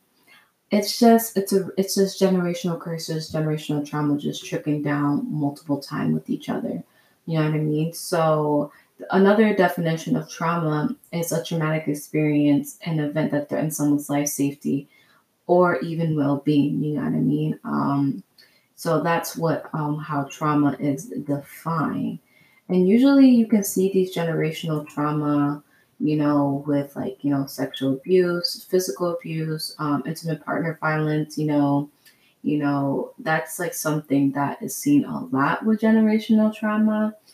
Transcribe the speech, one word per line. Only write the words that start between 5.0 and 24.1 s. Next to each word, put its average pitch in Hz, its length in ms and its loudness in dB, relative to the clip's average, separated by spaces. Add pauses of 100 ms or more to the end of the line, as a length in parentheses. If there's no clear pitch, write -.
multiple 143 480 -4
times 156 340 -4
with 156 160 -4
each - 180 -6
other. 220 360 -6 (420)
You 160 140 -2
know 156 60 2
what 156 100 0
I 151 40 0
mean? 151 340 -2
So 151 800 0 (380)
another 208 460 6
definition 165 600 0
of 160 140 -4
trauma 160 680 -2 (160)
is 170 200 -4
a 165 120 -2
traumatic 156 440 -2
experience, 147 960 0
an 165 160 0
event 147 320 -2
that 147 180 -2
threatens 156 280 -2
someone's 147 340 0
life, 147 160 0
safety, 139 640 -4 (580)
or 175 320 4
even 165 360 -2
well-being. 143 680 0
You 151 140 -2
know 143 60 -4
what 156 100 -2
I 156 60 0
mean? 151 440 0
Um, 143 600 -2 (520)
so 156 260 -2
that's 170 340 -2
what, 160 380 -4
um, 151 240 -4
how 151 280 -6
trauma 147 540 0
is 143 260 -2
defined. - 1120 -6 (480)
And 185 220 4
usually 269 400 8
you 233 160 6
can 214 180 2
see 190 300 0
these 185 220 0